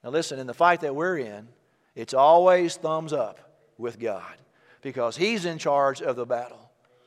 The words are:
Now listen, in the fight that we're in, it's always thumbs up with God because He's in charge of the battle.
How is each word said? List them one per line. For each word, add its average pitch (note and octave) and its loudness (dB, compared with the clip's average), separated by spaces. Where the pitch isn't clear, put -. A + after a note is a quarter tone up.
Now A#2+ -10
listen, D3+ -4
in C3 -10
the A#2+ -10
fight E3+ 2
that C#3+ -6
we're E3+ -4
in, G#2+ -12
it's A#2 -10
always E3+ 6
thumbs D#3+ -4
up A2+ -6
with A2 -10
God G#2 -6
because B2 -4
He's G3 -2
in E3 -6
charge C#3+ 2
of C3+ -2
the A#2+ -6
battle. A#2+ -8